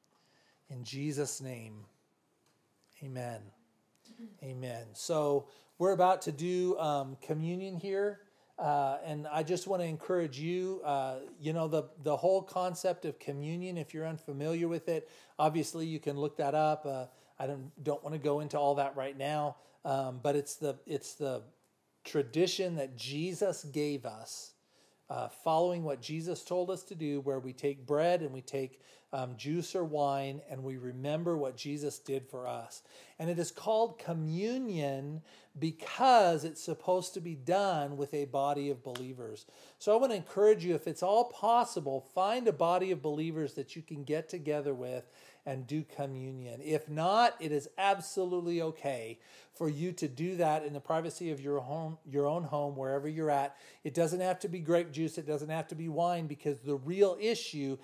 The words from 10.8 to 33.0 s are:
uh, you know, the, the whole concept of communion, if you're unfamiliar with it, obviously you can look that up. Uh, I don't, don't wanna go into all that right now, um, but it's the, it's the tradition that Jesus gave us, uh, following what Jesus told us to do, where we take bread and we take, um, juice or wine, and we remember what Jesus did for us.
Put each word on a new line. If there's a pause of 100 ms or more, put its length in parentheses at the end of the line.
uh, (240)
you
know,
the, (200)
the
whole
concept
of
communion,
if
you're
unfamiliar
with
it, (280)
obviously
you
can
look
that
up.
Uh, (300)
I
don't, (100)
don't
wanna
go
into
all
that
right
now, (280)
um,
but
it's
the, (100)
it's
the (640)
tradition
that
Jesus
gave
us, (580)
uh, (160)
following
what
Jesus
told
us
to
do,
where
we
take
bread
and
we
take, (320)
um,
juice
or
wine,
and
we
remember
what
Jesus
did
for
us. (380)